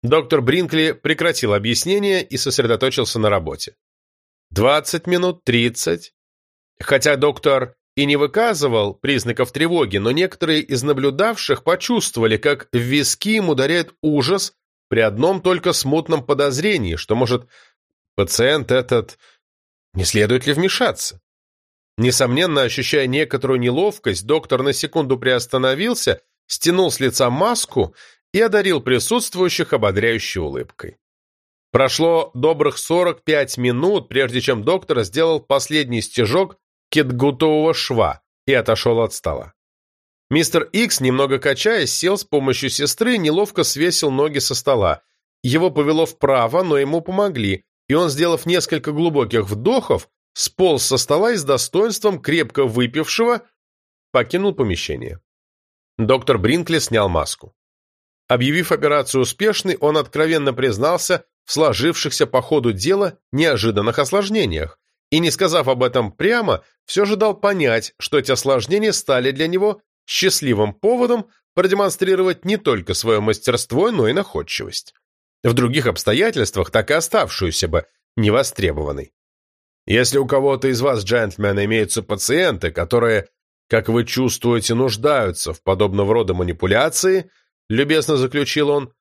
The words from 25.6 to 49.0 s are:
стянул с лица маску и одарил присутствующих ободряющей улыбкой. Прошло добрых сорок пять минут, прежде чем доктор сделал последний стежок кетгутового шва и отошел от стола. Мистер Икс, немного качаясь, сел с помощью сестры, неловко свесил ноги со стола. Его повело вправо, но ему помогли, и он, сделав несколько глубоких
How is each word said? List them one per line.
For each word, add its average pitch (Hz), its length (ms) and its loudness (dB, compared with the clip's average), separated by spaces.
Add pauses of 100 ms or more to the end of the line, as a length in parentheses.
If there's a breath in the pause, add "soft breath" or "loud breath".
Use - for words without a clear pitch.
стянул 180 420 0
с - 100 -6
лица 127 300 2
маску 147 640 -2 (400 loud breath)
и 190 60 2
одарил 196 420 2
присутствующих 175 920 0
ободряющей 110 680 0
улыбкой. 65 560 -10 (760)
Прошло 160 600 2
добрых 147 440 0
сорок 175 460 -2
пять 147 340 0
минут, 123 520 0
прежде 127 320 0
чем 120 220 -2
доктор 147 400 0
сделал 151 360 0
последний 135 600 -2
стежок 120 560 -2 (320)
кетгутового 151 840 2
шва 107 480 -2 (240)
и 135 80 2
отошел 117 480 2
от 107 120 -2
стола. 71 400 -8 (760)
Мистер 160 420 2
Икс, 214 300 0
немного 131 380 2
качаясь, 151 540 0
сел 190 240 0
с 190 60 -8
помощью 135 460 -2
сестры, 220 480 -2
неловко 175 460 0
свесил 156 480 0
ноги 139 280 0
со 131 160 -4
стола. 101 460 0 (420)
Его 160 280 2
повело 151 340 2
вправо, 135 580 0
но 156 140 0
ему 139 240 0
помогли, 165 640 -2 (220)
и 135 60 0
он, 165 160 2
сделав 165 360 0
несколько 165 460 -2
глубоких 143 540 0